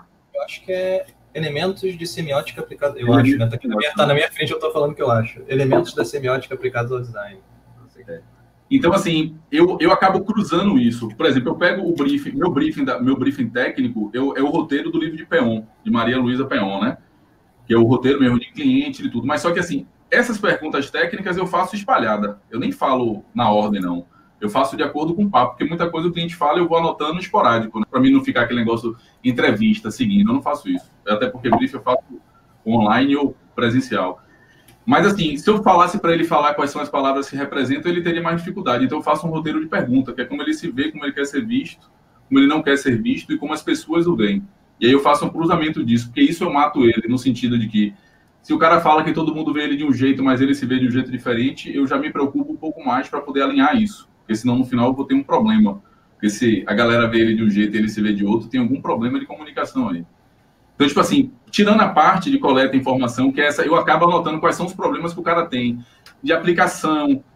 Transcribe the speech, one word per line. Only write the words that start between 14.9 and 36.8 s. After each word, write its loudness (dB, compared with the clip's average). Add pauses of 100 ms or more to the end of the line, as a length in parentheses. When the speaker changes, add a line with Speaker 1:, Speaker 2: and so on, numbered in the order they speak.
Speaker 2:
livro -4
de -14
Peon, 0 (160)
de -2
Maria 0
Luísa 0
Peon, -2
né? -2 (680)
Que 2
é 6
o 6
roteiro 4
mesmo 4
de -8
cliente 0
e -4
tudo. -4
Mas -2
só 2
que, 0
assim, -4 (240)
essas 0
perguntas -2
técnicas -4
eu -2
faço -2
espalhada. -2
Eu -6
nem -2
falo -2 (120)
na 2
ordem, 0
não. -6 (320)
Eu -6
faço -2
de -2
acordo -4
com 0
o 0
papo, 2
porque -4
muita -2
coisa -2
o 0
cliente -6
fala 0
e 2
eu 2
vou 2
anotando -2
esporádico, 0
né? -2
Pra -2
mim 6
não 4
ficar 0
aquele -2
negócio -2 (280)
entrevista, 2
seguindo. 2
Eu 2
não 0
faço -4
isso. -6 (160)
Até 0
porque -4
briefing 0
eu -12
faço 0 (640)
online 2
ou -2 (200)
presencial. -2 (640)
Mas, 4
assim, 0
se 0
eu 2
falasse 4
pra 2
ele 2
falar 2
quais -2
são -6